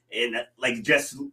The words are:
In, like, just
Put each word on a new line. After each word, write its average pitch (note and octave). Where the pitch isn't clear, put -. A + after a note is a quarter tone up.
In, A#2
like, A#2
just C#3+